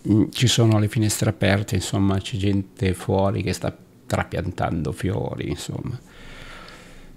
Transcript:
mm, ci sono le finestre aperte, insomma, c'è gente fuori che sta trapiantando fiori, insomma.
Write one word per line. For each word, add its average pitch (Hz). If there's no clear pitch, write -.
mm, 107
ci -
sono 110
le 104
finestre 107
aperte, 101
insomma, 98
c'è -
gente 98
fuori 98
che 95
sta -
trapiantando 87
fiori, -
insomma. -